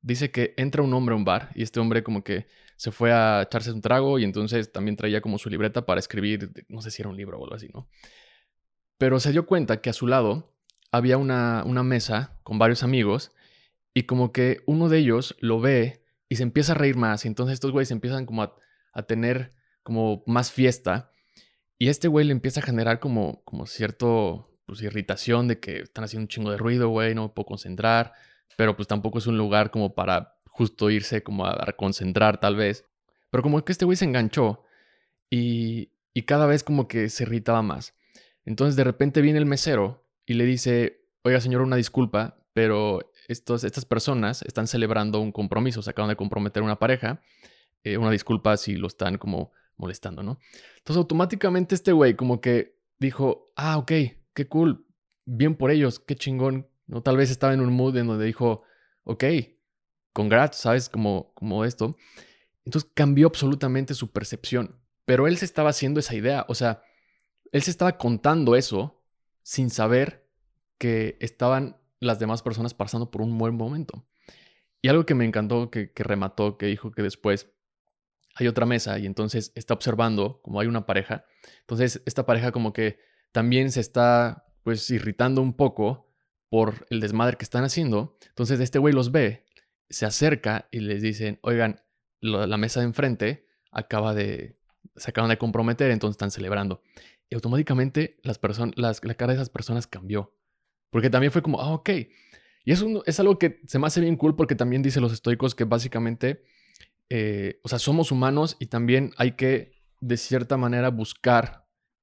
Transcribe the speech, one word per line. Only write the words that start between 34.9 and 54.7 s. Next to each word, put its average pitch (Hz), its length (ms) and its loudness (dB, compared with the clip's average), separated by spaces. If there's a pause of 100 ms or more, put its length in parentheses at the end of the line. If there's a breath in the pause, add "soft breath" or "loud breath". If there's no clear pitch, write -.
y, 117 640 -2 (220)
y 135 100 -4
cada 147 220 4
vez 143 180 4
como 143 240 0
que 110 220 -2
se 120 140 -6
irritaba 113 380 0
más. 82 320 -6 (520 soft breath)
Entonces 135 300 0
de 139 80 4
repente 139 380 2
viene 151 180 4
el 147 60 2
mesero 131 600 -2 (180)
y 120 100 -2
le 120 100 4
dice, 123 600 0 (180)
"Oiga, 127 180 4
señor, 127 200 0
una 131 140 2
disculpa, 113 640 0 (160)
pero 107 580 0 (160 soft breath)
estos, 120 360 -4
estas 104 220 -6
personas 113 580 -2
están 110 240 -4
celebrando 107 520 0
un 107 120 -2
compromiso, 110 500 -2
se - 80 -8
acaban 107 200 -4
de 107 60 0
comprometer 104 480 -2
una 107 160 -2
pareja, 123 420 0 (640 soft breath)
eh, 104 140 -2
una 113 140 2
disculpa 107 440 2
si 98 200 -4
lo 92 120 -4
están 95 300 -4
como - 340 -6 (240)
molestando", - 480 -10
¿no? 117 160 -8 (380 loud breath)
Entonces 156 200 -2
automáticamente 180 800 0
este 180 160 2
güey 139 240 6
como 123 240 -2
que - 400 0 (200)
dijo, 135 580 -2
"Ah, 156 200 -2
ok, 143 140 -4 (420)
qué 139 140 -4
cool, 165 380 2 (400)